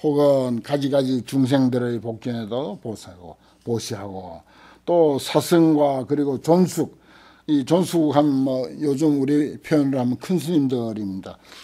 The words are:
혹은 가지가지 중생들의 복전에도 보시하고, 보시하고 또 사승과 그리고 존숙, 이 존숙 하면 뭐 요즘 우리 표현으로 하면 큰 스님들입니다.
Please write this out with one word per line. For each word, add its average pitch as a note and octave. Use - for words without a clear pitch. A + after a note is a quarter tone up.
혹은 C#3
가지가지 C3+
중생들의 B2+
복전에도 A#2
보시하고, F2+
보시하고 G2
또 D#3+
사승과 D3
그리고 C#3
존숙, E3+
이 C#3+
존숙 D#3+
하면 D3
뭐 C3
요즘 D3
우리 C#3
표현으로 C#3
하면 B2
큰 F3+
스님들입니다. A2+